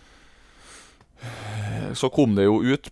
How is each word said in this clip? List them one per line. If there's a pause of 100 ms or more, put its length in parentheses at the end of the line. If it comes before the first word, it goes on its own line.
(1900)
så
kom
det
jo
ut